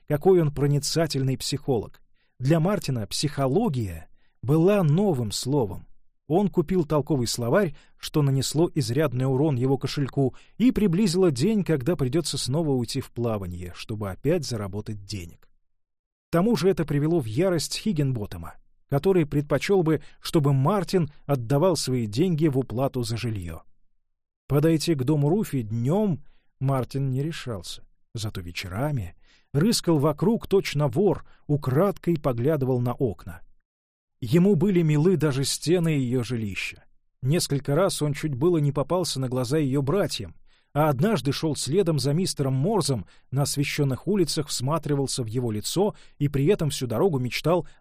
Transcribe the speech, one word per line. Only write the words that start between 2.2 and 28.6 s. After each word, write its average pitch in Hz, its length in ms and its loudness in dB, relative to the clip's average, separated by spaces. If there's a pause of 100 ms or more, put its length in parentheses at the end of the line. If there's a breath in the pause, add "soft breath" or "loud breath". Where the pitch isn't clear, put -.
Для 147 200 4
Мартина 135 480 -2
психология 135 1000 -2 (340)
была 170 420 4
новым 147 480 2
словом. - 560 -2 (400)
Он 185 220 2
купил 180 340 0
толковый 143 440 0
словарь, 139 460 0 (240 soft breath)
что - 240 -2
нанесло 139 540 2
изрядный 127 500 0
урон 135 300 2
его 131 220 0
кошельку, 135 580 -2 (220 soft breath)
и 247 140 4
приблизило 185 600 4
день, 180 320 2
когда 156 320 0
придется 139 420 -2
снова 147 340 0
уйти 127 280 -2
в - 120 -8
плаванье, 92 600 -4
чтобы 104 380 -8
опять 147 340 -2
заработать 104 600 -6
денег. 90 420 -12 (800)
К - 60 -20
тому 202 240 4
же 180 120 2
это 170 140 2
привело 151 380 0
в 117 40 -4
ярость 156 520 0
Хиггинботтема, 127 800 -4 (340)
который 165 360 2
предпочел 147 580 0
бы, 156 180 0 (180 loud breath)
чтобы 147 340 2
Мартин 165 580 2 (140)
отдавал 143 500 2
свои 127 300 -2
деньги 156 420 2
в 131 100 0
уплату 127 460 -2
за 110 140 -4
жилье. 98 440 -6 (840)
Подойти 156 480 2
к 127 80 -2
дому 143 260 2
Руфи 170 320 0
днем 135 640 0 (360)
Мартин 135 520 -2
не 131 100 -2
решался, 139 640 -8 (300)
зато 101 280 -8
вечерами 92 760 -6 (380 soft breath)